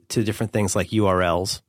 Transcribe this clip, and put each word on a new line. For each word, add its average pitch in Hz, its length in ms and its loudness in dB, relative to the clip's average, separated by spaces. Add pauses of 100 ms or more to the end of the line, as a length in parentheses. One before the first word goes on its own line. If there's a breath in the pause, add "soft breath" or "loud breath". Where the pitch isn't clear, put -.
to 120 160 0
different 107 280 -4
things 104 240 0
like 92 160 -2
U 107 140 2
R 92 160 4
Ls 87 460 -2